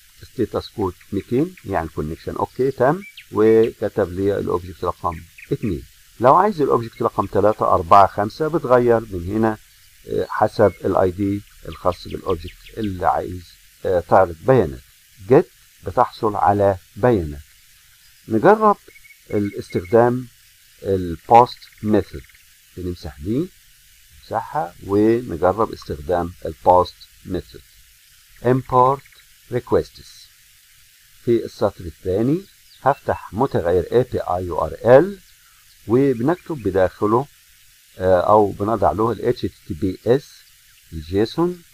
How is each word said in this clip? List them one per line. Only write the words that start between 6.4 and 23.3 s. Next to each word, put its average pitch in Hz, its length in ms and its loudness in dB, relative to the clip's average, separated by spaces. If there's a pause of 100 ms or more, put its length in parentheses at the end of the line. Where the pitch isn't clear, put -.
الأوبجكت 131 400 -2
رقم 110 240 4
تلاتة، 104 480 2
أربعة، 95 340 6
خمسة، 107 400 -4
بتغير 123 520 2
من 98 260 -8 (100)
هنا، 110 220 0 (500)
آه، 104 220 -4
حسب 107 440 2 (120)
الاي 92 260 0
دي 101 300 -4 (260)
الخاص - 400 -6
بالأوبجكت 82 680 -10
اللي 95 300 -6
عايز، 85 360 -4 (420)
آه، 92 140 0
تعرض 92 360 2 (120)
بيانات. 90 340 2 (460)
جيت 139 220 4 (340)
بتحصل 110 520 -2
على 98 420 2 (180)
بيانات. 90 460 -2 (840)
نجرب 202 500 2 (520)
الاستخدام 117 960 0 (560)
البوست 95 760 2 (240)
ميثود، 104 380 -2 (560)
بنمسح 87 420 -10
دي، 117 300 -6 (760)